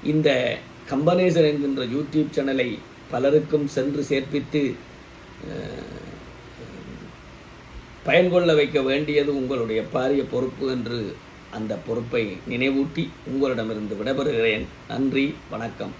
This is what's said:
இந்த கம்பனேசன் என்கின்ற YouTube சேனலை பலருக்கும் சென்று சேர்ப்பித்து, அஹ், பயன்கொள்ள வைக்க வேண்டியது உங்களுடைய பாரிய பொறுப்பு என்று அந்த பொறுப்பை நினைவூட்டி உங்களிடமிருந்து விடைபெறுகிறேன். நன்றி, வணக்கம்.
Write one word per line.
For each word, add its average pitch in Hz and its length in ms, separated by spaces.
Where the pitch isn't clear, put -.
இந்த 139 540
கம்பனேசன் 165 560
என்கின்ற 139 400
YouTube 143 460
சேனலை 131 480
பலருக்கும் 143 560
சென்று 139 360
சேர்ப்பித்து, 135 720
அஹ், - 560
பயன்கொள்ள 170 500
வைக்க 143 260
வேண்டியது 143 540
உங்களுடைய 120 480
பாரிய 135 380
பொறுப்பு 127 400
என்று 117 440
அந்த 107 260
பொறுப்பை 113 500
நினைவூட்டி 135 600
உங்களிடமிருந்து 113 720
விடைபெறுகிறேன். 113 680
நன்றி, 135 480
வணக்கம். 110 500